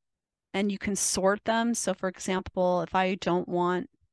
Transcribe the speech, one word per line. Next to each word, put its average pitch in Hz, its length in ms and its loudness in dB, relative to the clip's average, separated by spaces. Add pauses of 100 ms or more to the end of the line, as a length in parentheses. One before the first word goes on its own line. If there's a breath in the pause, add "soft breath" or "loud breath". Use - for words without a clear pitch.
(520)
and 202 200 0
you 196 60 -4
can 202 180 -4
sort 196 480 0
them. 233 300 2
So 190 200 -2
for - 140 -4
example, 180 760 0
if 165 120 -4
I 185 200 2
don't 180 340 0
want 175 400 0 (240)